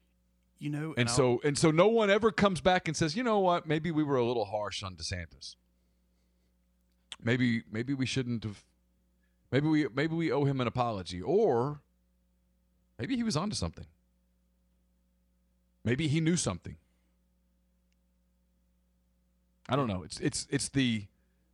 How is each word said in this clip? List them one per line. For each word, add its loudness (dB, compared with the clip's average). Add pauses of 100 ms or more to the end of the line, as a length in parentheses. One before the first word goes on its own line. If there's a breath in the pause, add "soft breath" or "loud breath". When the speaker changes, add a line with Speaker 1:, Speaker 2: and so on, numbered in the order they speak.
(600)
Speaker 1:
You -8
know, -6
Speaker 2:
And -6
Speaker 1:
and 0
I'll -2
Speaker 2:
so, 4
and 0
so 6
no 6
one 4
ever 4
comes 2
back 2
and -4
says, -2
"You -4
know 2
what? 2
Maybe -2
we 0
were 2
a 4
little 0
harsh -6
on -10
DeSantis. -10 (1600)
Maybe, 0
maybe -4
we -2
shouldn't -4
have, -10 (880)
maybe 2
we, 2
maybe -2
we -2
owe 2
him 0
an 0
apology, -4
or 0 (1160)
maybe -4
he -2
was -2
onto -2
something. -8 (2000)
Maybe 0
he 2
knew 2
something." -6 (3000)
I -2
don't 0
know. -4
It's, -14
it's, -4
it's -2
the, -2 (460)